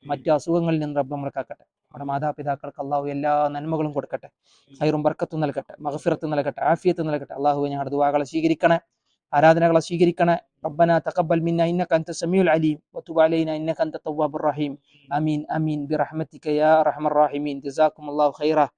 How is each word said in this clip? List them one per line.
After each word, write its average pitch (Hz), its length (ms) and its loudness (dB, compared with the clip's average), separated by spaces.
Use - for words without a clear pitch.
മറ്റു 147 260 -2
അസുഖങ്ങളിൽ 165 480 0
നിന്ന് 147 200 -4
റബ്ബ് 139 140 -4
നമ്മളെ 139 220 -6
കാക്കട്ടെ. - 300 -10
നമ്മുടെ - 240 -16
മാതാപിതാക്കൾക്ക് 143 760 -6
അല്ലാഹു 143 260 -4
എല്ലാ 143 260 -2
നന്മകളും 151 440 -4
കൊടുക്കട്ടെ, - 380 -10
ഖൈറും 151 320 -2
ബർക്കത്തും 156 360 -4
നൽകട്ടെ, 143 400 -4
മഗ്ഫിറത്തും 151 500 -4
നൽകട്ടെ, 143 320 -4
ആഫിയത്ത് 165 460 0
നൽകട്ടെ. 147 260 -6
അല്ലാഹുവേ, 143 360 0
ഞങ്ങളുടെ 139 200 -6
ദുആകളെ 143 360 2
സ്വീകരിക്കണേ, 160 540 2
ആരാധനകളെ 165 460 6
സ്വീകരിക്കണേ. 170 580 2
ربنا 165 360 2
تقبل 165 420 0
منا 165 240 0
إنك 175 280 0
أنت 160 160 0
السميع 175 320 0
العليم 160 360 2
وتب 160 300 -6
علينا 160 360 4
إنك 156 260 -4
أنت 160 140 -2
التواب 151 400 -2
الرحيم. 147 380 -2
آمين، 151 300 -2
آمين 156 340 -2
برحمتك 151 600 -4
يا 151 320 4
أرحم 151 280 0
الراحمين. 147 520 0
جزاكم 151 500 -2
الله 147 220 2
خيرا. 151 340 2